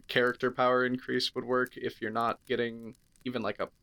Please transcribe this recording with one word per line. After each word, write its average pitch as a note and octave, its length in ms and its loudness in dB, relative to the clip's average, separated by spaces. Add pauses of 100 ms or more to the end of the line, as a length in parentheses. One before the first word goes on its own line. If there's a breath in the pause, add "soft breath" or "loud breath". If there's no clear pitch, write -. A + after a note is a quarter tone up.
character B2 440 2
power B2+ 340 4
increase B2+ 500 -2
would B2+ 100 -4
work B2+ 320 0
if A2+ 240 -6
you're A2 100 -4
not A2+ 360 0
getting A#2 480 -2 (300)
even, B2 160 -4
like, G#2 180 -2
a - 100 -2 (140)